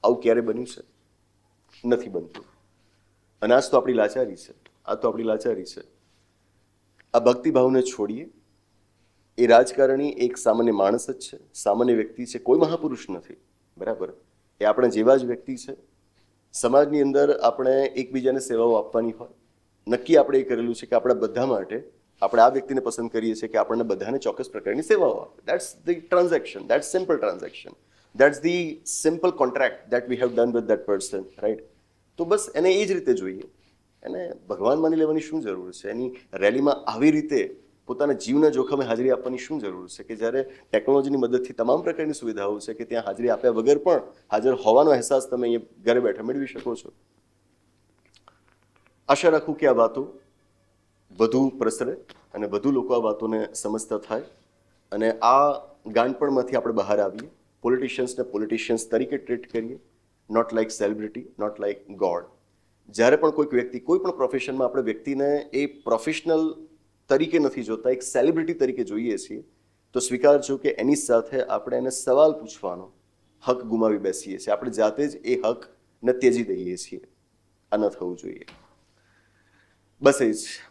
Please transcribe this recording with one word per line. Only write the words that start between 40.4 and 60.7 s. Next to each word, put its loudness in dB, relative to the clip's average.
ટેકનોલોજીની 2
મદદથી -2
તમામ 0
પ્રકારની -4
સુવિધાઓ -6
છે -12
કે -10
ત્યાં -4
હાજરી -2
આપ્યા 2
વગર 4
પણ 2
હાજર 2
હોવાનો 6
અહેસાસ 2
તમે -2
અહીંયા -4
ઘરે 4
બેઠા 0
મેળવી -4
શકો -8
છો? -18
આશા 6
રાખું 0
કે 2
આ 6
વાતો 0
વધુ 2
પ્રસરે -4
અને -6
વધુ -2
લોકો 0
આ 2
વાતોને -2
સમજતા -6
થાય -8
અને 0
આ 4
ગાંડપણમાંથી 0
આપણે -2
બહાર 0
આવીએ. -4
પોલિટિશિયન્સને -2
પોલિટિશિયન્સ -4
તરીકે -2
ટ્રીટ -8
કરીએ, -8
not 2
like 0